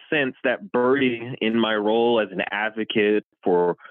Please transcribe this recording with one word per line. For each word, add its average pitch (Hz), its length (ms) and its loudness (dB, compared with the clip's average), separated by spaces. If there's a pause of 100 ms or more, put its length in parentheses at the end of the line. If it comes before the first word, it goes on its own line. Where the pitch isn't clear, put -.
(100)
sense 135 240 -2 (100)
that 104 260 -4
birding, 123 680 0
in 113 180 0
my 110 160 2
role 113 460 2
as 98 100 -4
an 92 200 -6
advocate 107 720 0 (180)
for 87 340 2 (140)